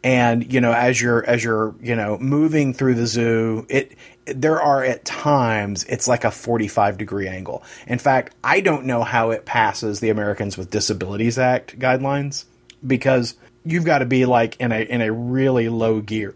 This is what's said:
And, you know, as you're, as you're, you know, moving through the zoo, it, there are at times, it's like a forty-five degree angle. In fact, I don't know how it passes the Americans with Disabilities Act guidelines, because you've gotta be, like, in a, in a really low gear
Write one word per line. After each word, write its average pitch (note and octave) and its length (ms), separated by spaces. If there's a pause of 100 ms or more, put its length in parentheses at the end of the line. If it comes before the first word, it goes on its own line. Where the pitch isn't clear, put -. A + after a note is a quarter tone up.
And, A#2+ 480
you B2+ 100
know, A#2 120
as A#2+ 260
you're, A#2+ 240
as A#2+ 200
you're, A2 360
you A#2+ 160
know, G#2 220
moving C#3+ 560
through C3 220
the A#2 100
zoo, A2+ 640
it, C3+ 260 (300)
there D3 340
are C#3 240
at B2+ 220
times, A2+ 760
it's - 240
like B2 160
a A2 80
forty-five G#2 680
degree G2 300
angle. F#2 360 (220)
In B2 140
fact, C3 340 (100)
I D#3+ 180
don't D3+ 240
know A#2+ 180
how A2+ 260
it A2+ 160
passes G#2+ 540
the A2+ 100
Americans G#2 480
with F#2 140
Disabilities G#2 680
Act B2+ 400
guidelines, C3+ 680 (400)
because B2+ 500 (280)
you've E3 220
gotta C#3+ 220
be, B2+ 180
like, A#2+ 340
in A#2+ 120
a, A2 100
in A#2 200
a A2 100
really B2 580
low A2+ 320
gear G#2+ 340